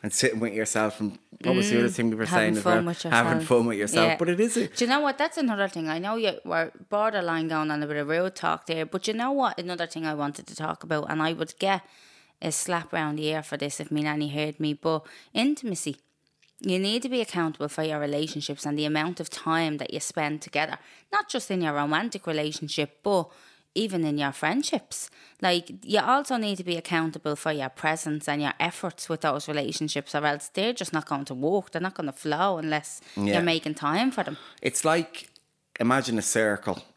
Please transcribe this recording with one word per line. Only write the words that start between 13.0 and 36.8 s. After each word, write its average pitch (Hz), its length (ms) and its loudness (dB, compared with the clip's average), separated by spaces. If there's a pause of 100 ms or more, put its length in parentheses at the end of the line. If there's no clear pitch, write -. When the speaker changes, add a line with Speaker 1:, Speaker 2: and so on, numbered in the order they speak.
Speaker 2:
the 151 80 -2
ear 156 160 0
for 151 160 -6
this 143 200 -4
if 147 120 -8
me 151 120 0
nanny 151 280 -2
heard 151 280 -4
me, 151 140 0
but 156 320 0 (300)
intimacy. 226 600 -2 (680)
You 185 160 2
need 214 240 0
to 254 80 -4
be 254 100 0
accountable 160 480 -2
for 160 140 -4
your 156 160 -2
relationships 147 680 -2
and 147 140 -2
the 151 80 0
amount 156 340 0
of 165 80 -6
time 160 500 0
that - 140 -6
you 151 80 -4
spend 151 400 -2
together, - 380 -2 (340)
not 415 160 0
just - 220 -4
in 185 100 2
your 156 140 0
romantic 151 520 0
relationship, 151 760 -2
but 180 260 2 (460)
even 190 300 0
in 147 140 0
your 139 140 0
friendships. - 760 -2 (320)
Like, 175 300 2 (140)
you 202 160 2
also 269 360 2
need 208 200 0
to 180 80 -8
be 175 120 -2
accountable 160 600 -2
for 156 160 0
your 139 160 -2
presence 156 600 -2
and 147 140 0
your 143 160 0
efforts - 500 -4
with 160 120 -2
those 147 260 0
relationships, 147 680 -4
or 151 120 2
else 147 260 0
they're 214 200 0
just 196 200 -6
not 156 140 -2
going 139 200 -2
to 139 80 -8
work. 165 360 0
They're 165 100 -4
not 185 140 -4
gonna 147 180 -4
flow 165 460 0
unless 151 420 -4 (160)
Speaker 1:
Yeah. 202 180 2
Speaker 2:
you're 170 80 4
making 165 320 0
time 180 360 2
for 208 140 -2
them. 151 120 -6 (240)
Speaker 1:
It's - 240 0
like, 160 460 2 (480)
imagine 120 400 4
a 101 40 0
circle 104 600 0 (140)